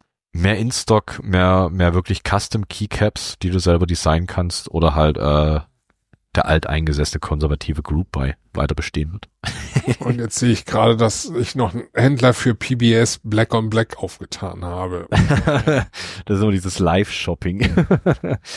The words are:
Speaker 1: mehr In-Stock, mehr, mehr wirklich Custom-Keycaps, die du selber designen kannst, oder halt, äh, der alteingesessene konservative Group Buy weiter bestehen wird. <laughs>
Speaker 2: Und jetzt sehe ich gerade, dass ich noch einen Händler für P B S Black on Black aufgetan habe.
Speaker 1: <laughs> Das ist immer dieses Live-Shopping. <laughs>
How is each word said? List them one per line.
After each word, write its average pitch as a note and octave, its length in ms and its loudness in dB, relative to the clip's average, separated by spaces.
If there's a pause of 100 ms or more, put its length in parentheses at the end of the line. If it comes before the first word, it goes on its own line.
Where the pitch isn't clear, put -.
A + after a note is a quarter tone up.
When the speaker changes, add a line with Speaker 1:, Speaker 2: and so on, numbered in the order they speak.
(340)
Speaker 1:
mehr F#2 260 0
In-Stock, - 640 0
mehr, F#2 480 2
mehr F2 240 2
wirklich F#2 260 -2
Custom-Keycaps, - 1200 -4
die F#2 80 -2
du F#2 100 2
selber E2+ 280 4
designen E2 400 0
kannst, - 420 -4
oder D#2+ 240 2
halt, D#2 240 2
äh, D2+ 440 2 (720)
der - 120 2
alteingesessene D#2 720 0
konservative D2+ 640 -2
Group - 320 -2
Buy C2+ 220 -2 (180)
weiter D2 200 -2
bestehen D2+ 380 -4
wird. G2 160 -14 (160)
<laughs> - 560 -4
Speaker 2:
Und A#2+ 180 -2
jetzt A#2 220 -6
sehe B2 140 4
ich - 100 -2
gerade, A2+ 320 2
dass A2 300 0
ich B2+ 300 -4
noch A2 180 -2
einen A#2+ 200 -10
Händler B2+ 400 4
für A#2+ 220 0
P - 200 -4
B A#2 180 4
S A2+ 280 2
Black G#2+ 320 0
on A2 160 0
Black A2 280 -2
aufgetan F2+ 680 -10
habe. F2+ 480 -6
Speaker 1:
<laughs> D3 800 2 (340)
Das G2+ 140 0
ist G2 40 2
immer G#2 120 4
dieses F#2 260 -4
Live-Shopping. F#2 880 0
<laughs> D#3 720 0 (180)